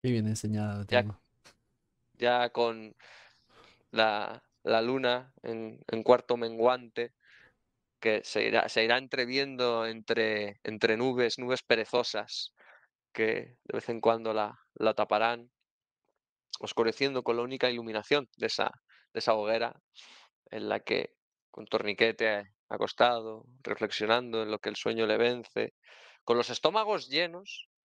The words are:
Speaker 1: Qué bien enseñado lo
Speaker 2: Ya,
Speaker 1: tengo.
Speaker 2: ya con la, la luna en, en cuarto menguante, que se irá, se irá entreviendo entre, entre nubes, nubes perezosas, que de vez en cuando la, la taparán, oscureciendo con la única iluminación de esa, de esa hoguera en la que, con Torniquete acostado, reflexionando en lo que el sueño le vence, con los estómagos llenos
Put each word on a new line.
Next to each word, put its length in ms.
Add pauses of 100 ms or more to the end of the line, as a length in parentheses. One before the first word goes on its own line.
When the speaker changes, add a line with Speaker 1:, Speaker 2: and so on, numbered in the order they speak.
Speaker 1:
Qué 100
bien 160
enseñado 520
lo 80
Speaker 2:
Ya, 160
Speaker 1:
tengo. 180 (920)
Speaker 2:
ya 360
con 460 (960)
la, 520 (200)
la 180
luna 520 (100)
en, 440
en 160
cuarto 340
menguante, 760 (840)
que 240
se 200
irá, 260
se 140
irá 140
entreviendo 880
entre, 760
entre 340
nubes, 420
nubes 240
perezosas, 920 (600)
que 500
de 100
vez 160
en 120
cuando 320
la, 260 (160)
la 180
taparán, 580 (1080)
oscureciendo 640
con 140
la 60
única 260
iluminación 680
de 100
esa, 240 (420)
de 60
esa 140
hoguera 480 (680)
en 180
la 120
que, 340 (360)
con 140
Torniquete 880 (160)
acostado, 760 (160)
reflexionando 840
en 80
lo 80
que 100
el 60
sueño 300
le 120
vence, 560 (500)
con 140
los 120
estómagos 600
llenos 600 (160)